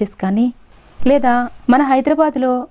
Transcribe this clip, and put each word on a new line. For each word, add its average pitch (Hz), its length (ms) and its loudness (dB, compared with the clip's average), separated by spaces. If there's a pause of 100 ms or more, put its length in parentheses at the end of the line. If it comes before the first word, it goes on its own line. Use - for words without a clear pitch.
చేసి - 200 -8
కానీ, 202 240 0 (640)
లేదా 269 260 2 (360)
మన 262 120 4
హైదరాబాద్లో 269 880 0